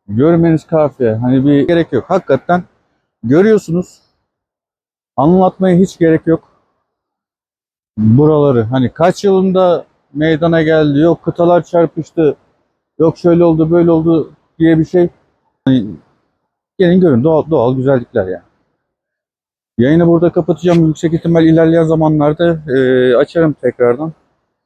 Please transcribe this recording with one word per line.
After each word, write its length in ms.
görmeniz 600
kafi. 420
Hani 360
bir 220
gerek 260
yok. 160
Hakikaten 540
görüyorsunuz. 760
Anlatmaya 640
hiç 200
gerek 300
yok. 220
Buraları 680
hani 300
kaç 300
yılında 640
meydana 500
geldi, 360
yok 240
kıtalar 400
çarpıştı, 760
yok 180
şöyle 260
oldu, 280
böyle 200
oldu 420
diye 200
bir 60
şey. 240
Hani 300
gelin 220
görün 220
doğal, 260
doğal 260
güzellikler 520
yani. 160
Yayını 300
burada 240
kapatacağım. 540
Yüksek 280
ihtimal 320
ilerleyen 380
zamanlarda, 880
e, 420
açarım 380
tekrardan. 600